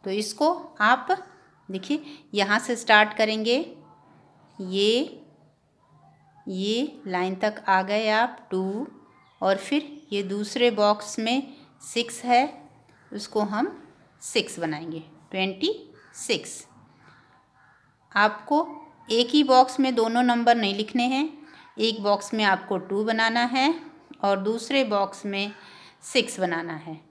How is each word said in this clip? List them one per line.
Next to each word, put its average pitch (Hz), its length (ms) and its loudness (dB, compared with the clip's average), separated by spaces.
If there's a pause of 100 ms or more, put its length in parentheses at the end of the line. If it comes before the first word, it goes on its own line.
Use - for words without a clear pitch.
तो 202 60 -8
इसको 214 420 0 (300)
आप 247 260 4 (640)
देखिए, 226 340 -4 (300)
यहाँ 202 260 2
से 240 160 -2
स्टार्ट 214 420 6
करेंगे, 220 400 0 (1000)
ये, 202 640 0 (1200)
ये 208 600 -4
लाइन 185 280 -2
तक 214 320 -2
आ 190 140 4
गए 208 280 0
आप, 233 420 0
टू, 190 360 -4 (540)
और 190 160 2
फिर - 540 -4
ये 202 140 -2
दूसरे 208 480 0
बॉक्स 208 460 2
में 247 340 -2 (300)
सिक्स - 400 -6
है, 247 460 2 (420)
उसको 202 300 -4
हम 214 360 -2 (440)
सिक्स 202 380 -2
बनाएंगे, 160 440 -6 (280)
ट्वेंटी 190 520 -4 (340)
सिक्स। - 480 -6 (1500)
आपको 214 540 2 (460)
एक 240 180 2
ही 294 140 6
बॉक्स 262 360 6
में 262 160 2
दोनों 226 280 2
नंबर 240 320 4
नहीं 202 200 0
लिखने 214 280 -2
हैं, 269 240 0 (520)
एक 220 240 0
बॉक्स 202 300 0
में 220 100 0
आपको 190 340 2
टू 196 260 -4
बनाना 226 420 0
है 262 280 2 (500)
और 202 160 2
दूसरे 226 440 0
बॉक्स 202 420 -2
में 202 260 -4 (520)
सिक्स - 360 -2
बनाना 170 360 -4
है। 156 200 -12 (160)